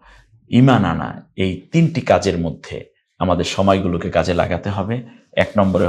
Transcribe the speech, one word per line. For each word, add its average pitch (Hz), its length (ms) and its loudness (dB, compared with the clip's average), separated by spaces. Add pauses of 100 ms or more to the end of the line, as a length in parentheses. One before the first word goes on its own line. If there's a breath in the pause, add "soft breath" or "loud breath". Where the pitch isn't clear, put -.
(500 soft breath)
ঈমান 123 320 6 (100)
আনা, 76 160 -4 (360)
এই 95 80 -2 (200)
তিনটি 160 280 2 (100)
কাজের 92 340 2
মধ্যে 76 320 -10 (440)
আমাদের 87 260 0 (100)
সময়গুলোকে 95 600 0
কাজে 85 240 0
লাগাতে 87 360 -4
হবে। 98 200 -4 (460 loud breath)
এক 92 160 -2
নম্বরে 92 300 2